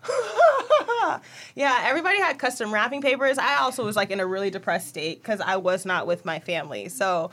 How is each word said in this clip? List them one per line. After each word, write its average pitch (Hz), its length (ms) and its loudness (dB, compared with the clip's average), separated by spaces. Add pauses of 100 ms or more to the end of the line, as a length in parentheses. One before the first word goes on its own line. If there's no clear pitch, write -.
Huh. 480 1200 2
<laughs> - 60 -20 (260)
Yeah, 254 300 2
everybody 330 340 2
had 339 180 0
custom 254 360 -4
wrapping 240 280 0
papers. 269 360 2
I 277 200 2
also 262 280 0
was, 254 100 -4
like, 202 160 0
in 196 80 -2
a 190 60 0
really 190 240 -2
depressed 185 400 -2
state 160 340 -6
cause 214 160 -2
I 190 180 0
was 185 280 0
not 180 200 0
with 175 200 -2
my 160 140 -4
family. 147 500 -6
So 180 440 -2